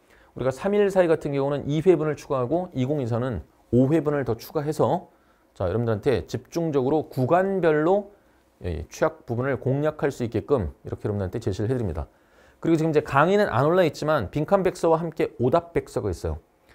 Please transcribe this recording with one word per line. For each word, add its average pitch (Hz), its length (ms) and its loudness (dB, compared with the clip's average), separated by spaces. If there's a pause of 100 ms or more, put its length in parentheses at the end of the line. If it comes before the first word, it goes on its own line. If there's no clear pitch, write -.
(340)
우리가 127 160 -2
삼 196 240 -2
일 202 160 4
사이 185 180 4
같은 160 240 0
경우는 139 360 -2
이 151 160 0
회분을 156 320 4
추가하고 147 580 -2
이공이사는 123 680 -2 (300)
오 131 200 4
회분을 147 320 0
더 113 120 -2
추가해서, 151 720 -2 (460)
자, 98 100 -6
여러분들한테 110 640 0
집중적으로 143 800 -2
구간별로, 175 1040 2 (520)
예, 80 260 -6
취약 - 340 -2
부분을 123 340 -2
공략할 147 520 -2
수 127 120 -8
있게끔 107 520 -2 (100)
이렇게 - 200 -10
여러분들한테 104 340 -4
제시를 107 320 -4
해드립니다. 98 380 -4 (520)
그리고 165 160 2
지금 160 140 0
이제 147 100 2
강의는 165 480 2
안 123 160 0
올라 175 200 4
있지만 147 460 -2
빈칸 180 320 0
백서와 175 360 2
함께 165 400 -4
오답 170 340 0
백서가 120 380 -4
있어요. 80 300 -6 (340)